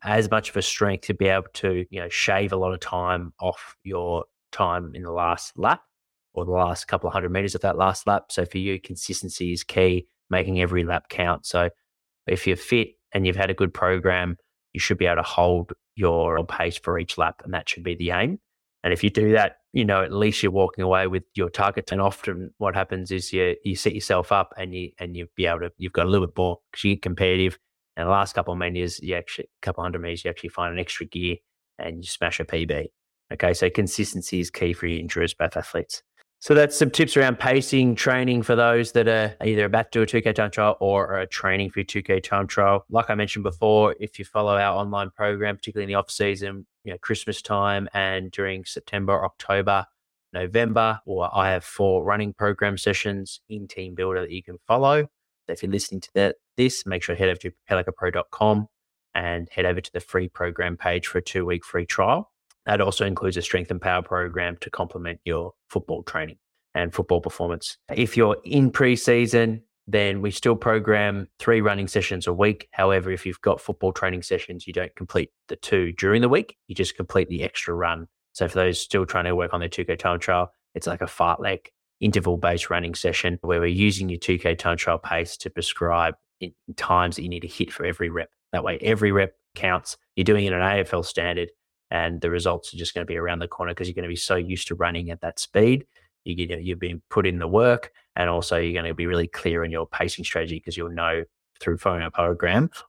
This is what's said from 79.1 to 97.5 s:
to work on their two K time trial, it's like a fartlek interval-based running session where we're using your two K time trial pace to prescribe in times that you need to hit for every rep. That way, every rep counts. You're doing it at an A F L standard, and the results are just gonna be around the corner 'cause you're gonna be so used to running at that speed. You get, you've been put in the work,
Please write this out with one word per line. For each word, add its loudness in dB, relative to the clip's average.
to 2
work 0
on -2
their -4
two -6
K -2
time 0
trial, 0
it's -8
like -4
a -2
fartlek -2
interval-based 2
running -2
session -2
where 0
we're 2
using 2
your -6
two 0
K 0
time 0
trial 0
pace -4
to -10
prescribe 0
in -12
times 2
that -8
you -6
need -8
to -12
hit -4
for -8
every -4
rep. -6
That -2
way, -2
every 2
rep 2
counts. -2
You're 0
doing 6
it 0
at 0
an 2
A 2
F -4
L 0
standard, -4
and -2
the 0
results -2
are -16
just -8
gonna -6
be -6
around -4
the -6
corner -6
'cause -6
you're -8
gonna -6
be -6
so -2
used -4
to -6
running -2
at -10
that -6
speed. 4
You -8
get, -6
you've -6
been -8
put 2
in 0
the -4
work, 4